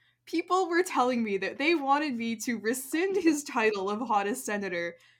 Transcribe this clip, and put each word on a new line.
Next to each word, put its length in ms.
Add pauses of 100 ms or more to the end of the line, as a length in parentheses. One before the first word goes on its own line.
(260)
people 420
were 140
telling 420
me 140
that 220
they 160
wanted 400
me 220
to 200
rescind 580
his 280
title 480
of 100
hottest 420
senator 520 (240)